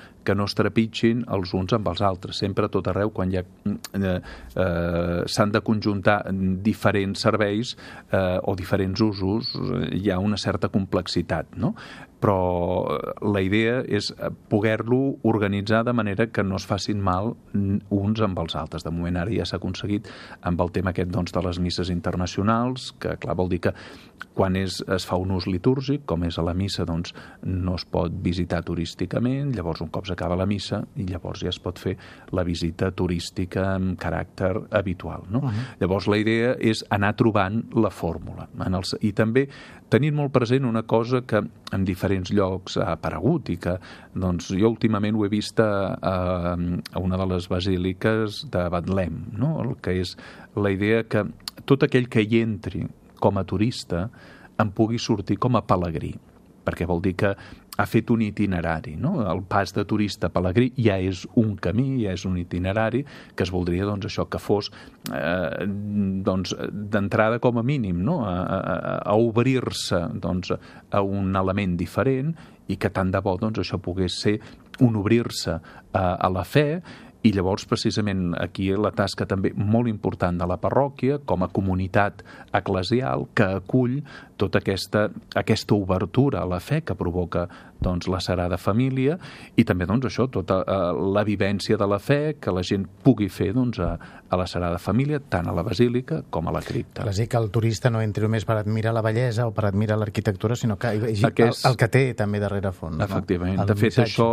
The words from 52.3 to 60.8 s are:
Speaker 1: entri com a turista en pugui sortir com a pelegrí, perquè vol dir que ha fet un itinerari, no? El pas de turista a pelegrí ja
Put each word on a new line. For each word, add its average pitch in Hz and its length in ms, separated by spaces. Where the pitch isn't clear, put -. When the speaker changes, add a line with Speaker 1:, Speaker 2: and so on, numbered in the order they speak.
Speaker 1:
entri 110 440
com 101 180
a 95 80
turista 95 640
en 107 120
pugui 113 280
sortir 101 400
com 123 160
a 101 100
pelegrí, 87 480
perquè 87 220
vol 85 160
dir 92 140
que 98 200
ha - 80
fet 113 260
un 113 100
itinerari, 87 760
no? 113 340
El 90 140
pas 98 300
de 101 120
turista 104 420
a - 20
pelegrí 92 480
ja 104 220